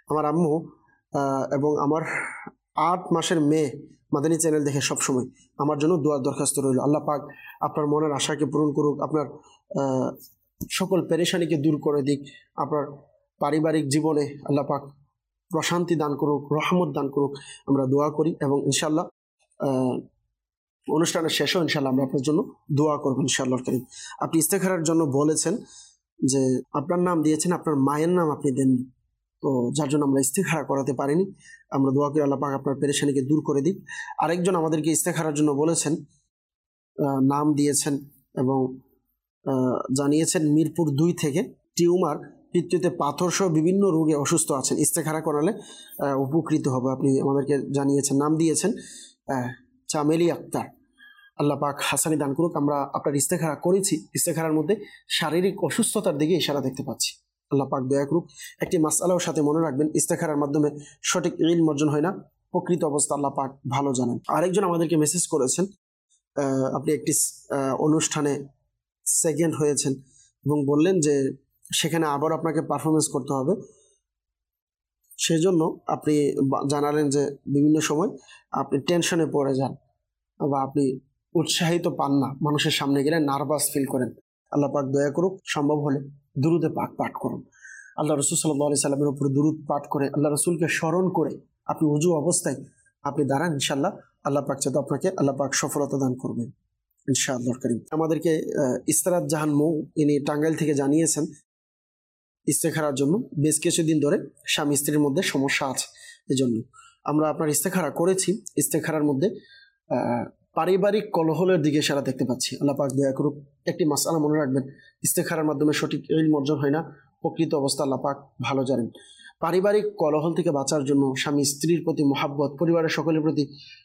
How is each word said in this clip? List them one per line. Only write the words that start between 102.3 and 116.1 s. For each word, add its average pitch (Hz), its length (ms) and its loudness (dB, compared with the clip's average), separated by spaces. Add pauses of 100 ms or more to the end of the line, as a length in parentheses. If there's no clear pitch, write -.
ইস্তেখারার 151 460 0
জন্য 139 240 0
বেশ 151 420 -2
কিছুদিন 160 400 0
ধরে 143 280 0 (200)
স্বামী 151 280 0
স্ত্রীর 151 240 0
মধ্যে 147 220 2
সমস্যা 139 460 -2
আছে, 127 180 -6 (480)
এজন্য 120 280 2 (420)
আমরা 151 260 0
আপনার 151 200 -2
ইস্তেখারা 160 400 -2
করেছি। 185 520 0 (160)
ইস্তেখারার 156 460 0
মধ্যে, 147 240 0 (640)
আহ, 120 400 -2 (240)
পারিবারিক 190 500 2 (100)
কলহলের 165 480 2
দিকে 147 160 2
ইশারা 147 240 0
দেখতে 131 240 -2
পাচ্ছি। 127 300 -4
আল্লাহ 143 200 0
পাক 139 160 0
দয়া 135 200 2
করুক। 143 320 -2 (220)
একটি 170 200 -2
মাসআলা 151 340 0
মনে 151 200 2
রাখবেন, 135 240 0 (400)
ইস্তেখারার 160 420 -2
মাধ্যমে 151 280 2
সঠিক 147 360 -4
ইলম 156 260 4